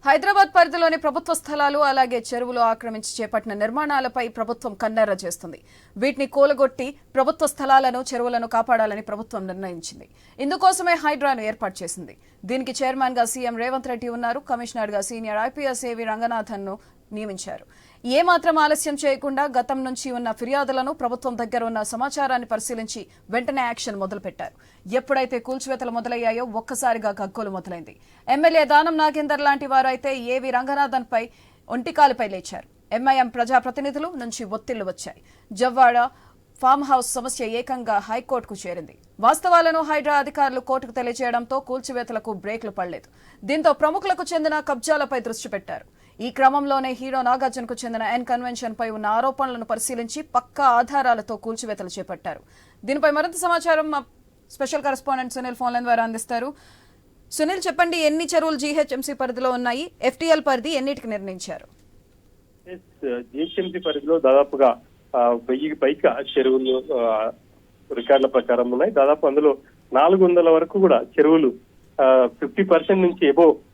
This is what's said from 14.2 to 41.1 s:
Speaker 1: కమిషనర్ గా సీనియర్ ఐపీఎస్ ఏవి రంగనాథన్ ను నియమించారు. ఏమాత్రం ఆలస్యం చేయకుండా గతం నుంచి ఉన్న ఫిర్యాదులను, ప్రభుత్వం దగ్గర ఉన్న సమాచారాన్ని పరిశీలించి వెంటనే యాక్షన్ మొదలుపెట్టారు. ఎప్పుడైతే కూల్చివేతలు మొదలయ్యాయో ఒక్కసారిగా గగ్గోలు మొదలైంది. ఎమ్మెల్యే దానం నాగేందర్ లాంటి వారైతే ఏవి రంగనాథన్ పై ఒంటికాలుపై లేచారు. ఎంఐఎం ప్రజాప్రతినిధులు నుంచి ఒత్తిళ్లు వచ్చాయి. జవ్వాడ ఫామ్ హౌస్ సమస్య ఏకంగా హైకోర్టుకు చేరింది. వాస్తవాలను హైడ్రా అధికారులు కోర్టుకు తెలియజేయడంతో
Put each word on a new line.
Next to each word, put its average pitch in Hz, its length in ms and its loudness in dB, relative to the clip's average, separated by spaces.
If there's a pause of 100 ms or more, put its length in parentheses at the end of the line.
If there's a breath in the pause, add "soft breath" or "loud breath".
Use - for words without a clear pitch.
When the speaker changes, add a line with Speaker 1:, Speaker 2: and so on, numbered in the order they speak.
Speaker 1:
కమిషనర్ 233 520 -6
గా 208 100 -2
సీనియర్ 220 360 -6
ఐపీఎస్ 262 480 -4
ఏవి 233 180 -6
రంగనాథన్ 220 640 -4
ను 196 120 -8 (360 soft breath)
నియమించారు. 208 520 -12 (420 soft breath)
ఏమాత్రం 330 500 4
ఆలస్యం 302 480 0
చేయకుండా 269 380 -2 (160)
గతం 262 240 -2
నుంచి 262 280 -8
ఉన్న 240 200 -6
ఫిర్యాదులను, 262 600 -2
ప్రభుత్వం 247 440 -6
దగ్గర 240 260 -4
ఉన్న 226 180 -4
సమాచారాన్ని 254 680 -2
పరిశీలించి 226 580 -6 (240 soft breath)
వెంటనే 254 320 -2
యాక్షన్ 233 380 -6
మొదలుపెట్టారు. 196 520 -8 (440 soft breath)
ఎప్పుడైతే 254 440 -2
కూల్చివేతలు 254 520 -6
మొదలయ్యాయో 233 520 -2
ఒక్కసారిగా 226 680 -2
గగ్గోలు 202 400 -6
మొదలైంది. 175 460 -12 (340 soft breath)
ఎమ్మెల్యే 311 360 4
దానం 311 320 4
నాగేందర్ 302 440 0
లాంటి 285 240 2
వారైతే 262 520 0
ఏవి 254 340 -4
రంగనాథన్ 262 520 0 (100)
పై 233 160 -2 (400 soft breath)
ఒంటికాలుపై 254 580 2
లేచారు. - 680 -10
ఎంఐఎం 254 320 2
ప్రజాప్రతినిధులు 262 800 -2
నుంచి 247 360 -10
ఒత్తిళ్లు 214 420 -8
వచ్చాయి. - 360 -10 (300 soft breath)
జవ్వాడ 240 580 4 (520 soft breath)
ఫామ్ 269 220 4
హౌస్ 254 300 0
సమస్య 247 320 -6
ఏకంగా 233 520 -4
హైకోర్టుకు 226 580 -6 (120)
చేరింది. 170 280 -12 (240)
వాస్తవాలను 320 600 4
హైడ్రా 294 320 0
అధికారులు 277 460 0
కోర్టుకు 262 320 -4
తెలియజేయడంతో 240 680 -4